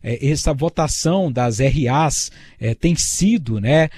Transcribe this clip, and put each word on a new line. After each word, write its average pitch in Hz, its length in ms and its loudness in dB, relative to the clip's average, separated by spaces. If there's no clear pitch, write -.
eh, 120 280 -2
essa 156 220 0
votação 160 760 -2
das 120 300 -2
R 135 280 2
As, 143 440 0
eh, 113 160 -2
tem 165 220 2
sido, 160 640 0
né, 151 380 2